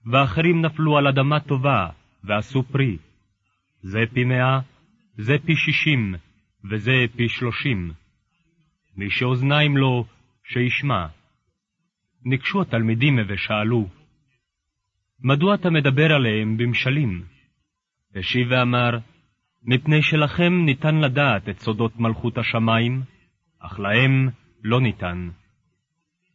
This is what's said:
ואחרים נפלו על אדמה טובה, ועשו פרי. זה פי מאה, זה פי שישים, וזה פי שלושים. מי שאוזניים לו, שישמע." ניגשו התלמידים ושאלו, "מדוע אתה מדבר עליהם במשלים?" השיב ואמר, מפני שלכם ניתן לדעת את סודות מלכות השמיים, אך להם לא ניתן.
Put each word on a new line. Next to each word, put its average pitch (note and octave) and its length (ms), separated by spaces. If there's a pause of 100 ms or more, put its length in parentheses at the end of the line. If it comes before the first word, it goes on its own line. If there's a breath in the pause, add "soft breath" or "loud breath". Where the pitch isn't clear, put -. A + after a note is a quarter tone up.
(120)
ואחרים D#3+ 500
נפלו D#3 360
על C#3+ 100
אדמה C#3 320
טובה, C3 500 (340)
ועשו G#2+ 400
פרי. C3 340 (840)
זה F#2+ 180 (140)
פי B2 100
מאה, B2+ 360 (580)
זה A2 180 (100)
פי D#3+ 100
שישים, B2 600 (540)
וזה A#2+ 360 (100)
פי C#3+ 140
שלושים. A2 600 (1040)
מי G2+ 120
שאוזניים C#3 680
לו, B2+ 280 (380)
שישמע." B2 640 (1160)
ניגשו C3 360
התלמידים A#2 680
ושאלו, G#2+ 600 (1400)
"מדוע D3 320
אתה F#3 140
מדבר D3+ 420
עליהם A2 460
במשלים?" A#2+ 680 (920)
השיב B2 340
ואמר, B2 480 (680)
מפני D3 380
שלכם D#3 520 (120)
ניתן D3+ 300
לדעת C3 540
את G2 100
סודות A2+ 400
מלכות A2+ 380
השמיים, A2+ 640 (580)
אך F#2 200
להם C3 500 (340)
לא A#2+ 180
ניתן. F2+ 480 (1040)